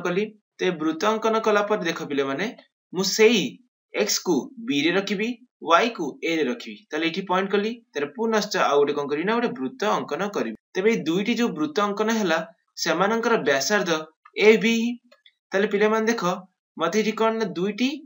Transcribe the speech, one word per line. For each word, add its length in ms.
କଲି। 180
ତ 100
ଏ 40
ବୃତ୍ତ 240
ଅଙ୍କନ 300
କଲା 220
ପରେ 200
ଦେଖ 100
ପିଲାମାନେ, 340
ମୁଁ 100
ସେଇ 380
ଏକ୍ସ 240
କୁ 80
ବି 180
ରେ 120
ରଖିବି, 300
ୱାଇ 340
କୁ 80
ଏ 140
ରେ 60
ରଖିବି। 340
ତାହେଲେ 180
ଏଇଠି 220
point 220
କଲି, 200
ତାହେଲେ 220
ପୁନଶ୍ଚ 420
ଆଉ 220
ଗୋଟେ 140
କଣ 140
କରିବି? 200
ନା, 100
ଗୋଟେ 220
ବୃତ୍ତ 220
ଅଙ୍କନ 380
କରିବି। 220
ତେବେ 180
ଏଇ 160
ଦୁଇଟି 320
ଯୋଉ 180
ବୃତ୍ତ 200
ଅଙ୍କନ 300
ହେଲା, 220
ସେମାନଙ୍କର 520
ବ୍ୟାସାର୍ଦ୍ଧ 440
ଏ 200
ବି। 180
ତାହେଲେ 160
ପିଲାମାନେ 440
ଦେଖ, 120
ମତେ 220
ଏଇଠି 220
କଣ 160
ନା, 80
ଦୁଇଟି 300